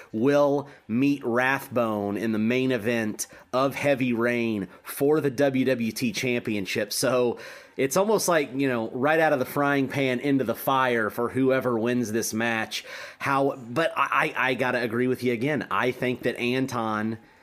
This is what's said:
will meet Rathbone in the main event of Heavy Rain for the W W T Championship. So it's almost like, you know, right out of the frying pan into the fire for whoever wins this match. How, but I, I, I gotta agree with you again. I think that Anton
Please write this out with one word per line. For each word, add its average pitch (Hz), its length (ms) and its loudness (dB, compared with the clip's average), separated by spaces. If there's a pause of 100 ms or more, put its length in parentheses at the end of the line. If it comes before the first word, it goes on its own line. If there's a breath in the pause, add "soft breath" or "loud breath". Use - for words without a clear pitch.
(140 loud breath)
will 143 560 2 (180 loud breath)
meet 139 380 0
Rathbone 117 880 0
in 110 160 -2
the 110 80 0
main 127 320 2
event 113 560 -2 (240 loud breath)
of 131 240 0
Heavy 131 380 0
Rain 113 560 0 (140 loud breath)
for 151 360 2
the 143 100 0
W 131 360 2
W 117 260 0
T 113 200 -2
Championship. 113 840 -2
So 123 460 0 (360 loud breath)
it's 135 220 0
almost 202 300 2
like, 151 280 2
you 139 120 2
know, 117 240 0
right 147 280 2
out 156 140 6
of 131 60 2
the 127 60 0
frying 143 420 2
pan 127 320 0
into 139 240 2
the 110 120 0
fire 123 560 0
for 120 180 -2
whoever 131 480 2
wins 120 340 0
this 110 220 -2
match. 113 500 -2 (360 loud breath)
How, 139 360 2
but 127 400 -4
I, 139 420 0
I, 127 120 0
I 135 60 0
gotta 123 260 0
agree 120 240 0
with 123 180 -2
you 123 100 0
again. 117 360 -2
I 117 220 0
think 127 320 -4
that 120 140 -2
Anton 113 840 -2 (240 soft breath)